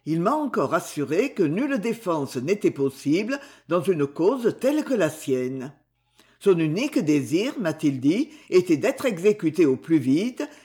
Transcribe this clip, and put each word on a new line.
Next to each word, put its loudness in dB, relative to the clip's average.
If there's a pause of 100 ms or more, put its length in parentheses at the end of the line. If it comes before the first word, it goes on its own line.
il 0
m'a 2
encore -2
assuré -2
que 0
nulle 0
défense -4
n'était 0
possible -2 (300)
dans 0
une 0
cause 0
telle 0
que -4
la 2
sienne. -4 (680)
Son 4
unique 0
désir, 0
m'a-t-il -2
dit, 2 (200)
était 4
d'être -2
exécuté 2
au 4
plus 2
vite, 0 (160)